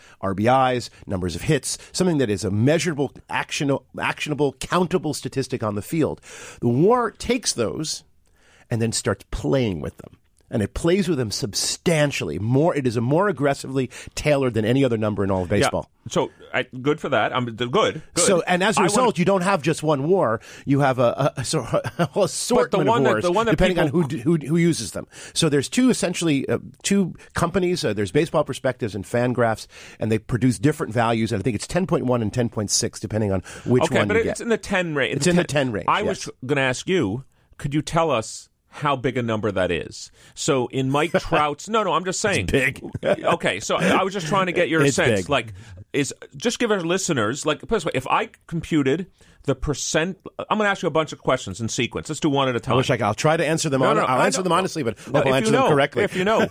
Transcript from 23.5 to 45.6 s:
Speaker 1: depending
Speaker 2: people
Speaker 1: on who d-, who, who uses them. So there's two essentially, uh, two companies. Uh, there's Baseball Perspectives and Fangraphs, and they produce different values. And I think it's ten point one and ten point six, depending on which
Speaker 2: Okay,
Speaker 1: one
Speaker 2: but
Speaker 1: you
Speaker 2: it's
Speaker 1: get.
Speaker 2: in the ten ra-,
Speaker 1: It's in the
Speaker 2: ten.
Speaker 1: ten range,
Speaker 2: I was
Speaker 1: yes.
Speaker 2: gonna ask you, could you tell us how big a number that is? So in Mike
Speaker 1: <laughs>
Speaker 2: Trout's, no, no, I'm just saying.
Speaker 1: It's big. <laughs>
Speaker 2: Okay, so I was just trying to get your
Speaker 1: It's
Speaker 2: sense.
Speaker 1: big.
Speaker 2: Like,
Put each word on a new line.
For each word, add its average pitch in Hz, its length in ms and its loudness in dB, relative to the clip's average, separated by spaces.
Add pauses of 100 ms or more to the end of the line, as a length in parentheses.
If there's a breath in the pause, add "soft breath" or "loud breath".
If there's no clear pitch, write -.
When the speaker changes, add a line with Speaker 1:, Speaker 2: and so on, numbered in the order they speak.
Speaker 1:
depending 180 300 4
Speaker 2:
people 147 160 0
Speaker 1:
on 175 40 2
who 143 40 -2
d-, 135 120 -4
who, 147 180 2
who 151 200 -2
uses 165 340 2
them. 87 160 -10 (260 loud breath)
So 160 160 2
there's 139 180 2
two 254 220 2
essentially, 170 580 0
uh, - 120 -2 (240)
two 196 320 0 (180 loud breath)
companies. 175 500 0
Uh, 113 100 0
there's 101 180 -2
Baseball 156 320 2
Perspectives 127 500 -4
and 101 100 -8
Fangraphs, 120 640 0 (340 loud breath)
and 110 120 -2
they 110 80 2
produce 120 400 0
different 147 340 0
values. 113 380 2
And 107 80 0
I 95 40 -4
think 110 120 0
it's - 120 -8
ten 175 200 -2
point 147 180 0
one 123 160 2
and 104 100 -2
ten 117 180 0
point 104 200 -4
six, - 300 -2
depending 107 320 -2
on 95 100 0 (240 loud breath)
which 120 200 4
Speaker 2:
Okay, - 120 0
Speaker 1:
one - 120 2
Speaker 2:
but - 80 2
Speaker 1:
you 226 120 2
Speaker 2:
it's - 100 -4
Speaker 1:
get. - 40 -10
Speaker 2:
in 233 60 -4
the 220 100 2
ten 180 340 -2
ra-, 135 120 0
Speaker 1:
It's 143 200 -2
in 175 120 4
the 180 60 4
Speaker 2:
ten. 139 240 0
Speaker 1:
ten 120 60 -4
range, 98 160 -4
Speaker 2:
I 180 140 2
was - 240 -4
Speaker 1:
yes. - 80 -14 (100)
Speaker 2:
gonna 139 160 0
ask 127 260 -2
you, 135 360 0 (340)
could 139 160 -6
you 151 80 2
tell 165 300 0
us - 360 -4 (220)
how 147 240 0
big 131 220 -2
a 123 80 0
number 110 300 0
that 90 180 2
is? - 400 -6 (220 soft breath)
So 135 340 0
in 131 240 -2
Mike 151 200 0
Speaker 1:
<laughs> 180 80 2
Speaker 2:
Trout's, 151 500 -2
no, 220 140 2
no, 175 100 0
I'm 160 100 0
just 180 160 -4
saying. 151 300 0
Speaker 1:
It's - 20 -2
big. 131 320 0 (200)
<laughs> - 200 0
Speaker 2:
Okay, 147 380 0
so 185 160 -2
I 185 260 2
was 190 100 -2
just 175 140 -6
trying 185 200 0
to 175 40 -2
get 170 160 0
your 151 160 2
Speaker 1:
It's 139 140 2
Speaker 2:
sense. 117 240 2
Speaker 1:
big. 87 80 -8
Speaker 2:
Like, 117 240 -2 (400 loud breath)